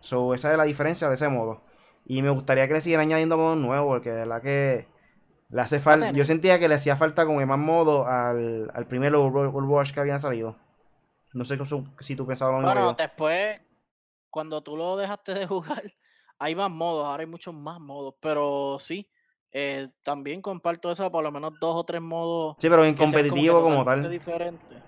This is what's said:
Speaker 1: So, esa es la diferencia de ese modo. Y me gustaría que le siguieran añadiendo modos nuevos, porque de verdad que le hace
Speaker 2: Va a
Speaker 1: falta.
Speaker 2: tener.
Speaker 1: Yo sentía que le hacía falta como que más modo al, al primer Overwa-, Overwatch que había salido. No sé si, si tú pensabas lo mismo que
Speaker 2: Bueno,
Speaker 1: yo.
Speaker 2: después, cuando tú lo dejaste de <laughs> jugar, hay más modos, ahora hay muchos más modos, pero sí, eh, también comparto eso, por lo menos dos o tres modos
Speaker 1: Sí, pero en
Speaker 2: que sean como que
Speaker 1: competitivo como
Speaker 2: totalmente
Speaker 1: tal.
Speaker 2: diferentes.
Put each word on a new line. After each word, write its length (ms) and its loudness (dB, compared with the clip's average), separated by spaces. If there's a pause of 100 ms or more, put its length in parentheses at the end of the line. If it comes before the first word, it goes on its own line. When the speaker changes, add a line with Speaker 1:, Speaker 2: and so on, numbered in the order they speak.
Speaker 1:
So, 320 -2
esa 180 0
es 60 4
la 80 6
diferencia 420 -2
de 80 2
ese 140 0
modo. 320 -4 (460)
Y 140 -2
me 80 2
gustaría 380 2
que 80 0
le 60 0
siguieran 260 2
añadiendo 300 2
modos 200 2
nuevos, 300 0
porque 240 -2
de 60 -4
verdad 260 -6
que 440 0 (640)
le 120 0
hace 180 0 (100)
Speaker 2:
Va 40 12
a 40 10
Speaker 1:
falta. 80 2
Speaker 2:
tener. 120 -2
Speaker 1:
Yo 80 4
sentía 340 4
que 80 4
le 80 6
hacía 220 2
falta 280 2
como 140 0
que 80 0
más 120 2
modo 480 4
al, 680 -2
al 120 -8
primer 260 0
Overwa-, 400 4
Overwatch 400 0
que 80 -4
había 180 -2
salido. 380 -6 (760)
No 120 -6
sé 200 -6
si, 200 -6 (160)
si 140 -8
tú 120 -8
pensabas 260 0
lo 80 0
mismo 140 2
que 60 2
Speaker 2:
Bueno, 120 2
Speaker 1:
yo. 40 -8
Speaker 2:
después, 640 -2 (680)
cuando 340 -8
tú 140 -10
lo 200 -4
dejaste 360 -8
de 140 -4
<laughs> 0 -
jugar, 360 -6 (560)
hay 160 -4
más 160 -2
modos, 360 -4
ahora 160 -6
hay 60 -12
muchos 240 -16
más 260 -14
modos, 420 -14
pero 580 -2
sí, 300 -10 (420)
eh, 380 -6 (140)
también 380 -8
comparto 500 -6
eso, 200 -4
por 120 -2
lo 80 -4
menos 280 -8
dos 160 -2
o 100 -4
tres 160 -8
modos 580 -4
Speaker 1:
Sí, 100 2
pero 160 8
en 100 2
Speaker 2:
que 120 4
sean 200 4
como 180 2
que 80 6
Speaker 1:
competitivo 80 8
como 160 4
Speaker 2:
totalmente 320 0
Speaker 1:
tal. 0 -
Speaker 2:
diferentes. 800 -8